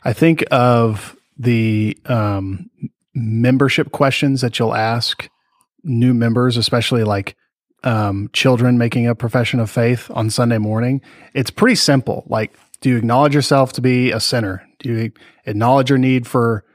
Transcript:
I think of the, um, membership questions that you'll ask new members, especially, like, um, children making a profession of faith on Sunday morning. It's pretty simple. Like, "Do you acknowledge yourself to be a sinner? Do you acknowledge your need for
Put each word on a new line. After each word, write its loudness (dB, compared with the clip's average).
I -2
think 2
of 2
the, 0
um, -4
membership 0
questions 0
that -4
you'll 0
ask -4
new 2
members, 2
especially, 0
like, -4
um, -2
children 2
making 0
a 0
profession -2
of -2
faith 0
on -4
Sunday 0
morning. -2
It's -4
pretty 2
simple. 0
Like, -4
"Do 0
you 2
acknowledge 2
yourself 2
to -6
be 2
a -2
sinner? -4
Do -6
you -4
acknowledge 2
your 4
need 0
for -2